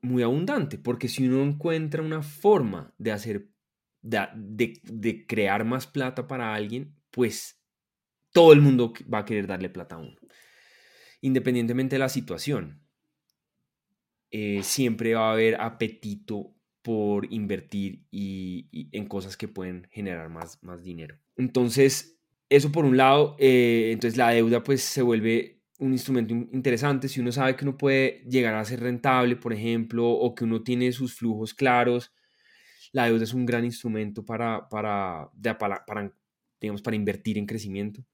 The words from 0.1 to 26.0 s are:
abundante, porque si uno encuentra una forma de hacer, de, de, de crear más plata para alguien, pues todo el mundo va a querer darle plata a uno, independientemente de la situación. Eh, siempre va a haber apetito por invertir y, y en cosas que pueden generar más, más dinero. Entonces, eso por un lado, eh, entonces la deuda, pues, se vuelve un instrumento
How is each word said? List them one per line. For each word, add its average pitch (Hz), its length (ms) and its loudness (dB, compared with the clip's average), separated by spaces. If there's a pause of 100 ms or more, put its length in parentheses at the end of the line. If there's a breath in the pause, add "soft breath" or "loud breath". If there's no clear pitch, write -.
abundante, 165 540 -2
porque 123 320 -4
si 131 180 -2
uno 131 160 2
encuentra 156 600 -2
una 156 200 -6
forma 131 760 0
de 107 140 -2
hacer, 104 360 -6 (540)
de, 110 320 -2
de, 110 480 -4
de 113 440 -6
crear 104 380 0
más 127 220 -4
plata 127 400 -6
para 123 280 -6
alguien, 110 460 -8 (100)
pues - 520 -4 (680)
todo 165 200 12
el 147 80 12
mundo 127 320 6 (200)
va 107 80 -2
a 104 40 -6
querer 104 220 -4
darle 92 240 -6
plata 87 240 -14
a 82 40 -14
uno, 78 200 -18 (1040 soft breath)
independientemente 127 720 0
de 135 60 0
la 131 100 0
situación. 95 720 -6 (1500)
Eh, 104 320 -4
siempre 113 520 -2
va 110 160 2
a - 20 0
haber 110 280 2
apetito 104 920 -8 (280)
por 104 500 -2
invertir 101 800 -6
y, 95 600 -8
y 76 260 -14
en 101 100 -10
cosas 98 300 -10
que 107 120 -10
pueden 92 420 -12
generar 87 380 -10
más, 82 340 -16
más 90 200 -18
dinero. 85 360 -16 (180)
Entonces, 127 840 2 (280)
eso 143 220 6
por 156 140 0
un 131 120 6
lado, 143 420 6
eh, 120 540 4
entonces 113 260 -2
la 120 120 4
deuda, 117 320 4
pues, 135 200 0
se - 180 -4
vuelve 113 640 0 (160)
un 131 140 -2
instrumento 123 420 -2